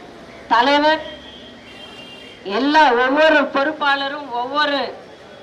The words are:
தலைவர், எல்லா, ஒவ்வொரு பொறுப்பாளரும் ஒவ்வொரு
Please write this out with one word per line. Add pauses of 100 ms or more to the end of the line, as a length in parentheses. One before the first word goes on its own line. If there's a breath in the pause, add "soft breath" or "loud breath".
(520)
தலைவர், (1600)
எல்லா, (220)
ஒவ்வொரு (160)
பொறுப்பாளரும் (120)
ஒவ்வொரு (600)